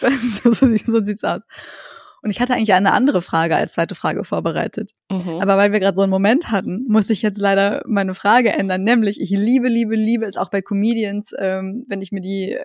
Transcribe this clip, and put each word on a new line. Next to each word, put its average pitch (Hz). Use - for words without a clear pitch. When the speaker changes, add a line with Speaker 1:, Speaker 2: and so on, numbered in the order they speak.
Speaker 1:
<laughs> 247
so, 240
so, 254
so 220
sieht's 208
aus. 175
Und 214
ich 190
hatte 247
eigentlich 220
eine 190
andere 220
Frage 165
als -
zweite 170
Frage 160
vorbereitet. 170
Speaker 2:
Mhm. 175
Speaker 1:
Aber 196
weil 202
wir 208
grad 190
so 190
einen 196
Moment 196
hatten, 190
muss 214
ich 208
jetzt 202
leider 196
meine 196
Frage 226
ändern. 190
Nämlich, 214
ich 165
liebe, 226
liebe, 226
liebe 220
es 196
auch -
bei 196
Comedians, 208
ähm, 190
wenn 196
ich 190
mir 196
die 190